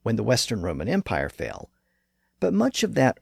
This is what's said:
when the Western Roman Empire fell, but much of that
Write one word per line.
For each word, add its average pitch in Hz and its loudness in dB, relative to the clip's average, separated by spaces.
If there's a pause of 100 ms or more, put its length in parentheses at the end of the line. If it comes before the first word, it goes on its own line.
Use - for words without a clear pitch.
when 113 0
the 110 -2
Western 113 0
Roman 82 -4
Empire 98 -2
fell, - -10 (680)
but 185 2
much 233 2
of 202 -2
that 131 2